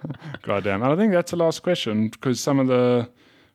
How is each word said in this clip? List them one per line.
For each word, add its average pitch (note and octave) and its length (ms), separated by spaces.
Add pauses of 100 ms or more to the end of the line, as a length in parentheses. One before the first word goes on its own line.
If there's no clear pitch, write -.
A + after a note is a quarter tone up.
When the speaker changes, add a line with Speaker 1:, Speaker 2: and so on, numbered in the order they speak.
(140)
Speaker 1:
<laughs> - 280
Speaker 2:
God G2+ 200
damn. G2 220
And C3+ 80
I D#3+ 40
think G#3 160
that's F3 200
the F3 40
last E3 280
question, A2 460
'cause B2 280
some C#3 220
of C3 80
the B2 420 (440)